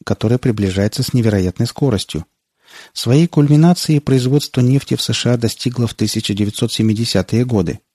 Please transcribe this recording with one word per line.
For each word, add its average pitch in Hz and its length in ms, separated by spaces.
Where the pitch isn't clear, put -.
которая 110 360
приближается 104 640
с - 100
невероятной 110 540
скоростью. 98 580
Своей 147 340
кульминации 151 720
производство 131 640
нефти 127 340
в - 60
С - 100
Ш 120 220
А - 20
достигло 120 500
в - 60
тысяча 110 400
девятьсот 104 400
семидесятые 110 720
годы. 101 360